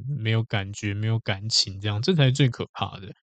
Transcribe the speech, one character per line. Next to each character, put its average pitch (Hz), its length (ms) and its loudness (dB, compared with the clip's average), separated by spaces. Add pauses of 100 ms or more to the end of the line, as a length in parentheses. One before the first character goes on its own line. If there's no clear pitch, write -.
(200)
没 110 100 -2
有 113 140 4
感 101 280 -4
觉、 101 220 -4
没 107 140 -2
有 113 140 2
感 104 280 -2
情 95 320 0
这 104 60 -2
样， 104 120 -2
这 185 140 2
才 147 120 6
是 127 60 6
最 135 160 4
可 - 260 -2
怕 98 260 -6
的。 - 120 -14 (260)